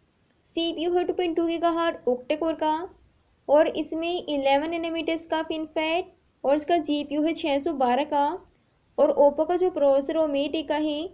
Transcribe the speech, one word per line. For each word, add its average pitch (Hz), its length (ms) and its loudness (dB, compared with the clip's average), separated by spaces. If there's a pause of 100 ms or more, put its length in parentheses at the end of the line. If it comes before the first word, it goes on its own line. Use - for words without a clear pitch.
(460)
सीपीयू 330 480 -4
है 349 100 2
टू 359 100 -2
पॉइंट 349 220 -2
टू 339 100 0
गीगाहर्ट्ज 330 640 -2
ऑक्टा 247 280 -2
कोर 320 200 -2
का 311 200 0 (720)
और 302 200 6
इसमें 320 500 -4
इलेवन 285 520 0
नैनोमीटर्स 330 560 -4
का 320 180 -2
FinFET 320 680 -4 (300)
और 277 120 4
इसका 302 220 2
जीपीयू 294 440 -2
है 320 120 0
छः 294 260 -2
सौ 330 140 -4
बारह 254 320 2
का। 285 220 0 (720)
और 294 220 4
Oppo 285 280 4
का 359 80 0
जो 359 160 2
प्रोसेसर 285 460 2
वो 311 120 2
Mate 285 380 -2
का 294 100 0
है 302 240 -2 (120)